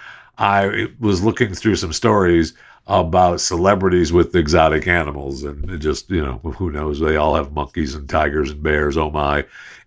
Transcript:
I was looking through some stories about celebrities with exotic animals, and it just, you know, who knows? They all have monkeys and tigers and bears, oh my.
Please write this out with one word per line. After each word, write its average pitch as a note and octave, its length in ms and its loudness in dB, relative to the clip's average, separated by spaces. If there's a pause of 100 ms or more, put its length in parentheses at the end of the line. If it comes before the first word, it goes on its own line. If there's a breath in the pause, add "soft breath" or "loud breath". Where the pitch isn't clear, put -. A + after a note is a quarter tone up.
(360 loud breath)
I G2+ 520 0 (120)
was G2+ 220 2
looking A2 320 0
through G2 220 0
some E2 160 -4
stories F2 640 2 (320 soft breath)
about F2+ 540 2
celebrities F2+ 720 2
with E2+ 220 2
exotic D#2 520 2
animals, C#2+ 560 -4
and C#2+ 280 -8
it F2+ 80 -10
just, D2 320 -4
you E2+ 140 -2
know, B1+ 140 -8
who D#2+ 320 -6
knows? D2 300 -6
They D#2 160 2
all D2+ 180 2
have C#2+ 180 -2
monkeys D2 420 -6
and D2 140 -14
tigers D2+ 420 -2
and D2 120 -12
bears, D2 340 0
oh D#2 140 -2
my. D2 340 -2 (420 loud breath)